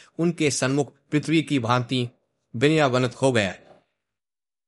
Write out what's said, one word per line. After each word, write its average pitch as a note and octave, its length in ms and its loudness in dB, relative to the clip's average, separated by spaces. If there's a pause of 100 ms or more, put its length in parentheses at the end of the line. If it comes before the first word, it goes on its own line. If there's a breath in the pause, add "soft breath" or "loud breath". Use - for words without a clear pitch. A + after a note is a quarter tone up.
(180 loud breath)
उनके E3 320 0
सन्मुख C3+ 440 -2 (180)
पृथ्वी D3+ 300 0
की C#3+ 160 -2
भांति B2 500 -2 (480)
विनयावनत B2+ 580 2
हो C3+ 180 2
गया G2+ 220 0 (1120)